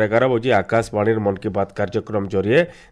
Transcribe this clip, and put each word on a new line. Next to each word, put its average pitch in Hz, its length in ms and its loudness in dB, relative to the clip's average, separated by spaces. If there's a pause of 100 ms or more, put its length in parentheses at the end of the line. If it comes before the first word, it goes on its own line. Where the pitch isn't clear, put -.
ଏଗାର 110 280 2
ବଜେ 123 260 0
ଆକାଶବାଣୀର 110 680 0
ମନ୍ 98 220 -2
କି 110 60 -4
ବାତ୍ 98 280 -4
କାର୍ଯ୍ୟକ୍ରମ 104 520 -4
ଜରିଏ 101 320 2 (320)